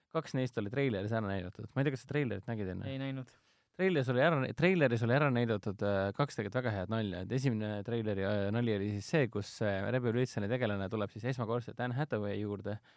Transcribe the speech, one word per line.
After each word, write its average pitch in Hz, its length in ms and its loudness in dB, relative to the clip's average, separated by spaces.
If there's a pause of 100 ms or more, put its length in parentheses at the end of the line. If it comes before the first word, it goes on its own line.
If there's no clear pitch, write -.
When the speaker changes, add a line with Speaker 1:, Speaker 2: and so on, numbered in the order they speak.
(140)
Speaker 1:
Kaks 160 200 -4
neist 127 240 -2
oli 101 140 -2
treileris 113 400 0
ära 110 160 0
näidatud. 98 460 -6
Ma 131 80 2
ei 143 40 4
tea, 151 80 0
kas 117 80 -8
sa - 80 -20
treilerit 127 380 -2
nägid 104 240 -4
enne? 92 180 -6
Speaker 2:
Ei 135 80 -6
näinud. 135 300 -8 (500)
Speaker 1:
Treileris 175 320 4
oli 123 140 4
ära, 160 160 6 (160)
treileris 147 480 4
oli 117 100 4
ära 147 160 4
näidatud, 113 560 0
äh, 98 260 2
kaks 143 220 -2
tegelikult 104 300 -2
väga 123 100 0
head 95 160 -2
nalja. 107 320 0
Et 98 100 -4
esimene 107 520 0
treileri, 107 420 -2
äh, 101 240 2
nali 117 240 2
oli 98 160 0
siis 104 160 -4
see, 147 220 2
kus, 101 240 -6 (100)
äh, 101 300 0
Rebel 120 240 2
Wilsoni 120 340 0
tegelane 104 400 0
tuleb 107 220 -2
siis 113 180 -6
esmakordselt 117 480 -4
Anne 123 160 -2
Hathaway 107 460 -2
juurde 101 400 -4 (160)